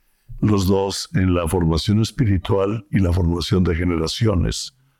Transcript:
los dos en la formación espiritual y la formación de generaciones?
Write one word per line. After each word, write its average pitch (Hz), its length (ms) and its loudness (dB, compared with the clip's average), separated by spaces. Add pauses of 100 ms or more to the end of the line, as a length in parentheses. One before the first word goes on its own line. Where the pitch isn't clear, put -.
(420)
los 101 260 2
dos 98 460 0
en 92 200 2
la 87 140 0
formación 85 540 0
espiritual 101 920 0
y - 80 0
la 87 140 2
formación 87 500 0
de 87 120 0
generaciones? 87 1040 -2 (220)